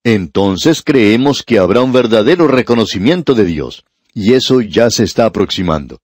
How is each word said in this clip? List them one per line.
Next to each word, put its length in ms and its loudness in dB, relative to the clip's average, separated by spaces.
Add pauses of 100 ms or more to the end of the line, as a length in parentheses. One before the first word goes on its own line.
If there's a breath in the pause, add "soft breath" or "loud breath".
entonces 800 0
creemos 640 0
que 160 0
habrá 220 2
un 100 0
verdadero 560 2
reconocimiento 880 0
de 100 2
Dios, 380 -6 (300)
y 200 0
eso 280 2
ya 280 0
se 140 -2
está 220 0
aproximando. 800 -4